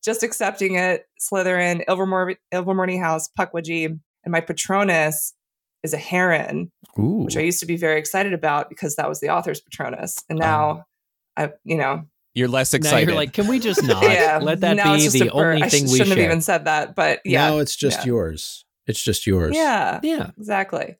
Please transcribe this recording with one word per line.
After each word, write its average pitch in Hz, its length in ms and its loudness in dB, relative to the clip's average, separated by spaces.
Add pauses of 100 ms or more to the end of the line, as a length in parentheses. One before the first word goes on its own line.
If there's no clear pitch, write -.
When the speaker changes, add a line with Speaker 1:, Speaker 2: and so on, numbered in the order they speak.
Speaker 1:
just 226 200 -2
accepting 196 520 -2
it. 180 300 0 (140)
Slytherin, 180 680 0
Ilvermor-, 185 500 0 (160)
Ilvermorny 185 460 -2
House, 160 380 -2
Pukwudgie, 165 480 -4 (380)
and 170 80 -6
my 165 100 0
Patronus 165 920 0 (500)
is 156 100 -6
a 151 40 -4
heron, 175 720 -2 (260)
Speaker 2:
Ooh. 151 280 2
Speaker 1:
which - 120 -4
I 156 40 0
used 170 180 0
to - 60 -8
be 170 120 -4
very 156 220 2
excited 190 340 -2
about 147 360 -2
because - 260 -6
that 147 120 -2
was 151 120 -6
the 143 100 -4
author's 170 320 -2
Patronus. - 560 -10 (120)
And 160 100 -2
now 156 440 0 (540)
Speaker 2:
Oh. 151 60 0
Speaker 1:
I, 147 80 -4 (120)
you 160 140 -4
know. 147 280 -4 (280)
Speaker 3:
You're 123 140 0
less 131 260 0
Speaker 2:
Now 135 60 2
you're 156 80 -2
Speaker 3:
excited. 151 280 4
Speaker 2:
like, 151 180 -2
"Can 208 140 0
we 254 120 2
just 226 240 0
Speaker 1:
<laughs> 139 40 0
Speaker 2:
not - 160 4
Speaker 1:
Yeah, - 380 4
Speaker 2:
let 156 200 0
that 170 160 4
Speaker 1:
now 151 180 4
it's 151 80 4
Speaker 2:
be - 20 4
Speaker 1:
just 131 140 4
Speaker 2:
the 113 120 4
Speaker 1:
a - 40 -2
bird. 160 200 4
Speaker 2:
only 156 80 2
Speaker 1:
I - 40 0
sh-, - 40 2
Speaker 2:
thing 143 120 4
we 135 80 2
Speaker 1:
shouldn't 131 180 4
have 190 80 4
Speaker 2:
share?" 180 80 4
Speaker 1:
even 165 160 2
said 165 240 0
that, 156 300 -2
but 156 280 0
yeah. 151 260 2
Speaker 4:
Now 151 100 2
it's 143 160 -2
just 139 240 -2
Speaker 1:
Yeah. - 80 -6
Speaker 4:
yours. 87 580 -4 (220)
It's 107 160 -4
just - 240 -2
yours. 90 280 2
Speaker 1:
Yeah. 233 480 0
Speaker 2:
Yeah. 311 340 -4
Speaker 1:
Exactly. 196 640 -4